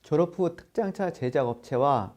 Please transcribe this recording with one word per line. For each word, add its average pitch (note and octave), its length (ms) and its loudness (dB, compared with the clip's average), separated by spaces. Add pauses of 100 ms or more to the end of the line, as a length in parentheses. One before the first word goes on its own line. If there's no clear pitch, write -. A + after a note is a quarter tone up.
졸업 F3 360 0
후 E3+ 160 0
특장차 G3 580 -4
제작 B2+ 360 -2
업체와 B2 680 0